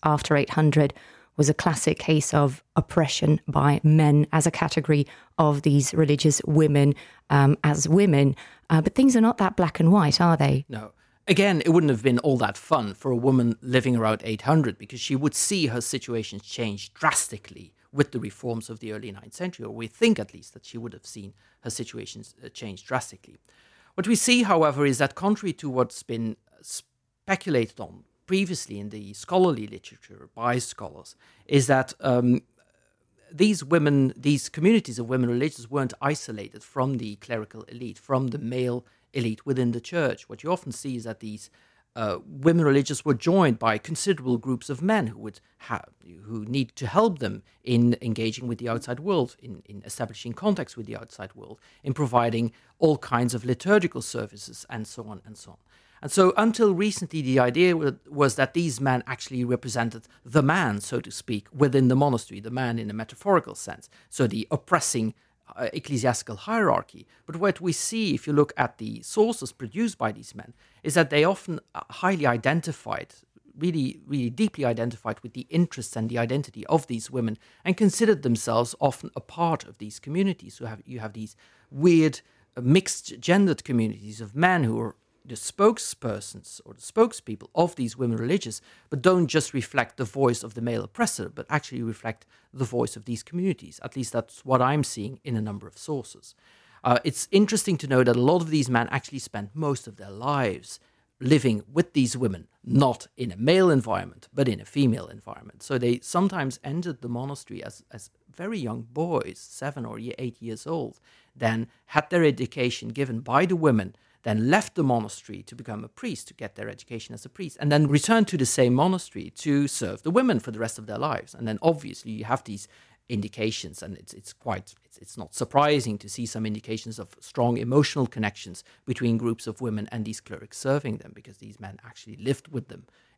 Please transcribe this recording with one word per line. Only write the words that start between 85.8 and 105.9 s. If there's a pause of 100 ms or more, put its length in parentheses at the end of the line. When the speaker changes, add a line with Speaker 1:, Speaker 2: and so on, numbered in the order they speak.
Speaker 2:
or
the
spokespeople
of
these
women
religious, (300)
but
don't
just
reflect
the
voice
of
the
male
oppressor,
but
actually
reflect (260)
the
voice
of
these
communities.
At
least
that's
what
I'm
seeing
in
a
number
of
sources. (500)
Uh,
it's
interesting
to
know
that
a
lot
of
these
men
actually
spent
most
of
their
lives (400)
living
with
these
women, (160)
not (100)
in
a
male
environment,
but
in
a
female
environment.
So
they